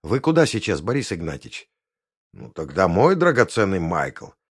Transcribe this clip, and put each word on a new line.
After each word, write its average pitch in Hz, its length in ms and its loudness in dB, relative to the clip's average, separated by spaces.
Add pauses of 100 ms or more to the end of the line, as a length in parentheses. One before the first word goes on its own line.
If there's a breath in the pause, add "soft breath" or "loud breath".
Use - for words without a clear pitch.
«Вы 107 160 0
куда 160 260 4
сейчас, 101 360 -2
Борис 117 320 -4
Игнатьевич?» 80 560 -10 (640)
«Ну, - 160 -20
тогда 80 380 -2
мой 120 280 4
драгоценный 117 640 2
Майкл, 82 480 -4 (240)